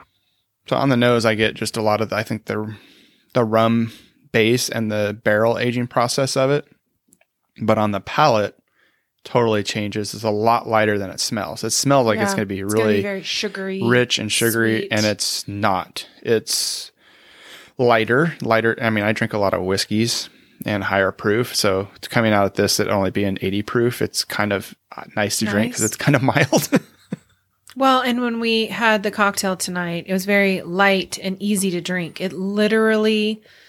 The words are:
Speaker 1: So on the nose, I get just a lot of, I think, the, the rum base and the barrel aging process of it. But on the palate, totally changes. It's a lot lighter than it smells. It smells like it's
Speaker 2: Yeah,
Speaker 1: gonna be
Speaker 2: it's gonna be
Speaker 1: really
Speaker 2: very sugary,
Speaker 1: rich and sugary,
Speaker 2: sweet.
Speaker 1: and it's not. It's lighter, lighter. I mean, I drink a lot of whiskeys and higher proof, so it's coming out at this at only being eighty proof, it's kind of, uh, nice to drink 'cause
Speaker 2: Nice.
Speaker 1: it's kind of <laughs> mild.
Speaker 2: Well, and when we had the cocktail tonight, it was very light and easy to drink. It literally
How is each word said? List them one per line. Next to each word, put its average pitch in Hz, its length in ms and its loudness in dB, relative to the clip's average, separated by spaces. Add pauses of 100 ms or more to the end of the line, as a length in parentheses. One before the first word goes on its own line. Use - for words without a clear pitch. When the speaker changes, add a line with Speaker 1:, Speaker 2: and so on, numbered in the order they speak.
(680)
Speaker 1:
So 127 80 0
on 135 120 2
the 127 80 4
nose, 120 280 4
I 110 100 2
get 107 200 0
just - 200 -6
a 113 60 -2
lot 107 200 2
of, 107 120 -2
I 107 100 -2
think, 110 220 -6
the, 107 300 -6 (580)
the 123 100 2
rum 113 480 2 (400)
base 117 380 2
and 113 220 -4
the 107 320 -2
barrel 107 340 2
aging 120 300 -2
process 131 500 0
of 135 140 2
it. 147 140 0 (960)
But 107 160 2
on 107 140 2
the 98 80 -4
palate, 113 560 2 (680)
totally 113 400 2
changes. 104 500 -6
It's 107 100 -10
a 110 80 0
lot 113 360 2
lighter 107 300 2
than 98 140 -6
it - 80 -10
smells. - 440 -6
It 113 80 -4
smells 139 360 2
like 110 120 2
it's 120 120 0
Speaker 2:
Yeah, 196 60 -2
Speaker 1:
gonna 107 100 0
be 98 140 -4
Speaker 2:
it's 101 120 -2
gonna 110 120 2
be 107 60 4
Speaker 1:
really 104 120 2
Speaker 2:
very 101 200 -6
sugary, 190 600 -6
Speaker 1:
rich 123 340 2
and 107 140 -6
sugary, 113 500 0
Speaker 2:
sweet. - 100 -6
Speaker 1:
and 107 140 2
it's - 420 -2
not. 101 600 -2 (160)
It's - 680 -2 (840)
lighter, 120 640 2
lighter. 113 400 2
I 117 80 0
mean, 110 140 0
I 107 80 2
drink 113 220 -2
a 110 40 -2
lot 98 160 2
of 92 100 -2
whiskeys 104 680 -2 (360)
and 104 180 -4
higher 98 280 0
proof, 117 440 -2
so 98 400 0
it's - 120 -14
coming 113 260 2
out 101 120 4
at 95 100 -4
this 101 240 2
at 101 100 0
only 95 220 2
being 98 300 -2
eighty 95 200 -2
proof, 120 400 0
it's - 220 -4
kind 104 300 -2
of, 95 200 -4 (220)
uh, - 80 -14 (120)
nice 104 240 -2
to 110 60 0
drink 107 280 0
'cause - 80 -6
Speaker 2:
Nice. 110 80 0
Speaker 1:
it's - 80 -6
kind 143 180 2
of 117 80 0
<laughs> - 0 -
mild. - 460 2 (1080)
Speaker 2:
Well, 262 260 2
and 247 200 -2
when 233 180 -2
we 226 280 0
had 214 360 0
the 214 80 -2
cocktail 202 440 0
tonight, 175 520 -6
it 190 60 -2
was 185 120 -2
very 196 360 2
light 190 600 0
and 185 200 -6
easy 202 300 0
to 175 100 -2
drink. 175 380 -6
It 185 140 -4
literally 214 1080 2 (280)